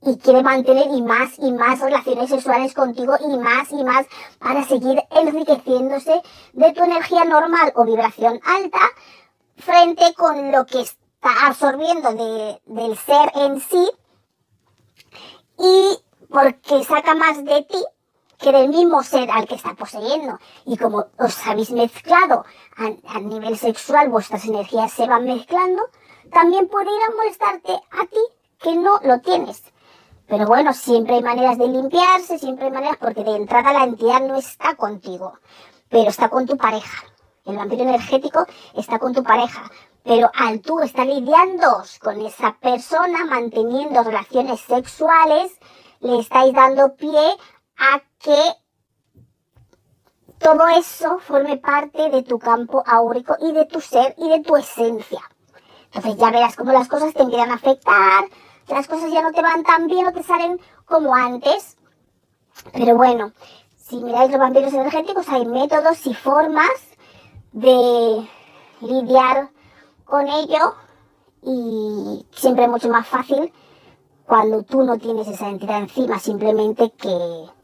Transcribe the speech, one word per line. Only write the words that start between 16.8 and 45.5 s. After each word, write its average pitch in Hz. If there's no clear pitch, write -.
saca 311
más 311
de 285
ti 370
que 277
del 269
mismo 320
ser 254
al -
que -
está -
poseyendo. 240
Y 233
como 214
os 233
habéis 214
mezclado 262
a, 220
a 202
nivel 220
sexual, 285
vuestras 214
energías 220
se 233
van 247
mezclando, 349
también 349
puede 403
ir 415
a 453
molestarte 403
a -
ti -
que 330
no 381
lo 254
tienes. 330
Pero 208
bueno, 269
siempre 240
hay 240
maneras 240
de 247
limpiarse, 349
siempre 262
hay 269
maneras, 285
porque 220
de 214
entrada 240
la 277
entidad 233
no 269
está 277
contigo, 190
pero 226
está 226
con 254
tu 269
pareja. 220
El 196
vampiro 208
energético 269
está 220
con 254
tu 262
pareja, -
pero 233
al 226
tú 330
estar 254
lidiando 294
con 208
esa 214
persona, 330
manteniendo 247
relaciones 226
sexuales, 320